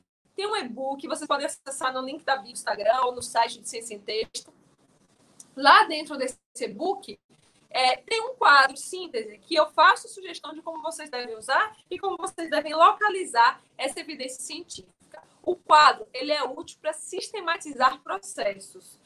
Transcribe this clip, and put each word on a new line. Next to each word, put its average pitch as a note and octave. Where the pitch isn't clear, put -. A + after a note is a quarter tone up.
tem G4
um G#4+
e-book, C4+
vocês D#4
podem C#4+
acessar C4+
no C4
link C4+
da C4+
bio A#3+
do -
Instagram A3
ou B3
no A#3+
site A#3+
de -
Ciência A3+
em G#3
Texto. -
Lá D#4+
dentro D4+
desse B3+
e-book, D4+
é, B3+
tem A4+
um B4+
quadro C#4
síntese A#3
que -
eu D#4
faço F4
sugestão E4+
de D#4
como D#4+
vocês D#4
devem B3
usar C#4
e F4+
como F#4+
vocês E4+
devem D4+
localizar F4+
essa -
evidência C4+
científica. -
O F4+
quadro, -
ele C#4+
é D4
útil D4
para D#4
sistematizar E4
processos, G#3